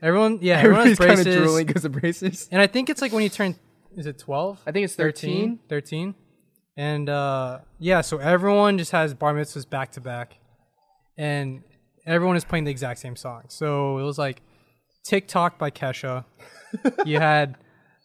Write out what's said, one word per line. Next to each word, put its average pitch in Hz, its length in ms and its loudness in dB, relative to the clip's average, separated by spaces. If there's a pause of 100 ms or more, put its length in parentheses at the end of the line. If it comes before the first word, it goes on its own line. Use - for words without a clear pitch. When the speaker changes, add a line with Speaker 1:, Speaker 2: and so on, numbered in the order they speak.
Speaker 1:
Everyone, 208 400 2
yeah, 175 160 2
everyone 220 300 8
has 220 120 6
Speaker 2:
Everybody's 180 240 8
kinda - 0 -
Speaker 1:
braces. - 200 4
Speaker 2:
drooling 160 240 2
'cause 160 180 -2
of 151 60 -4
braces. 170 600 -4
Speaker 1:
And 185 100 2
I 202 40 8
think 247 240 -2
it's, 302 100 -4
like, 262 120 -2
when 220 100 0
you 208 80 0
turn, 190 260 -4 (400)
is 156 120 -10
it 139 100 -12
twelve? 170 480 -6
Speaker 2:
I 151 60 -8
think 196 140 -2
it's 180 100 -8
thirteen. 185 640 -2 (100)
Speaker 1:
Thirteen. 160 460 -8 (600)
And, 147 340 -4
uh, 135 500 -4 (180)
yeah, 170 240 2
so - 160 -4
everyone 196 600 2
just 165 120 -6
has 160 220 0
bar 147 220 -2
mitzvahs 147 340 -8
back 131 220 -8
to 135 100 -18
back, 120 360 -12 (800)
and 143 480 -6 (440)
everyone 170 300 2
is 165 60 -2
playing 165 200 -2
the 147 80 -2
exact 123 280 -8
same 123 160 -14
song. 120 340 -14
So 143 500 -4
it 135 40 -6
was, 143 140 -6
like, 139 240 -6 (640)
TikTok 190 540 -2
by 151 100 -4
Kesha. 127 560 -8 (480)
Speaker 2:
<laughs> - 320 -2
Speaker 1:
You 151 140 0
had, 151 360 2 (500)